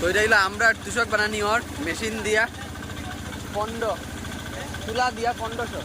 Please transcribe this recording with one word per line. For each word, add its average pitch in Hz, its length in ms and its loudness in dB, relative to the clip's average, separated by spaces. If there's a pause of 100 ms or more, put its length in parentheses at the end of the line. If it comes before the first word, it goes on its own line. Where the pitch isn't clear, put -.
ওইটা 185 160 4
হইলো 220 160 6
আমরা 208 360 6 (120)
তুষক 214 260 0
বানানি 214 320 2
ওর 214 180 4 (200)
মেশিন 214 420 -2
দিয়া। 214 240 4 (1080)
পনেরো, 220 420 -2 (880)
তুলা 247 240 2
দিয়া 233 280 0
পনেরোশো। 226 460 -4